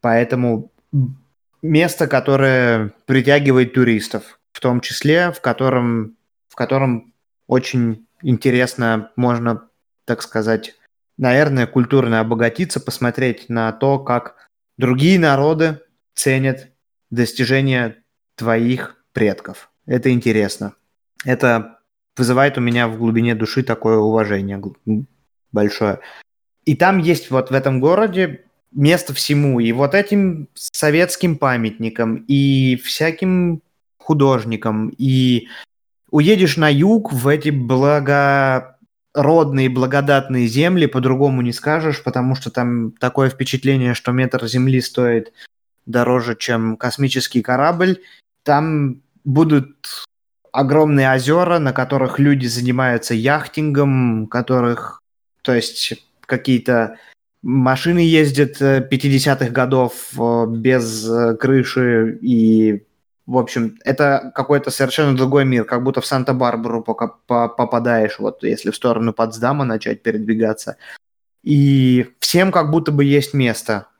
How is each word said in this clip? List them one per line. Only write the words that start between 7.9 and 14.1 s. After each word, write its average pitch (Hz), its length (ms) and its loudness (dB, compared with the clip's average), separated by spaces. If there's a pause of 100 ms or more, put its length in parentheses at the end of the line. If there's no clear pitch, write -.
интересно 120 920 0
можно, 117 520 -2 (380)
так 117 160 -4
сказать, 110 540 -4 (420)
наверное, 135 500 2
культурно 120 520 0
обогатиться, 117 600 -2
посмотреть 123 680 -4
на 113 220 -2
то, 135 280 -2
как - 500 -6 (280)